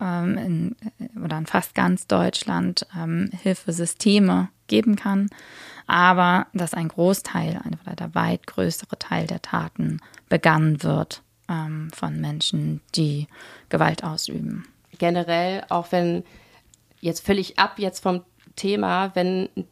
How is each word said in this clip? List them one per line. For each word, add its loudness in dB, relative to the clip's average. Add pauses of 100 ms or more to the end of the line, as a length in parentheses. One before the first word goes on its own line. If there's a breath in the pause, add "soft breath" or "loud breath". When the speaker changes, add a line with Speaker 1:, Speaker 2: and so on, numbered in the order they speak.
Speaker 1:
ähm, 0
in, -2 (480)
oder -4
in -4
fast -2
ganz 2
Deutschland, 0 (160)
ähm, -2 (120)
Hilfesysteme 2 (180)
geben 4
kann, 0 (580 loud breath)
aber 6
dass -4
ein -4
Großteil, 0
ein, -6
oder -8
der -8
weit 0
größere -4
Teil -2
der -6
Taten -4 (260 loud breath)
begangen 4
wird, -2 (260)
ähm, -6
von -6
Menschen, -2 (140)
die 0 (420 loud breath)
Gewalt 2
ausüben. -6 (320)
Speaker 2:
Generell, 0
auch -2
wenn 2 (800 soft breath)
jetzt -4
völlig 0
ab 0
jetzt -4
vom 0 (340)
Thema, 0
wenn 0 (220)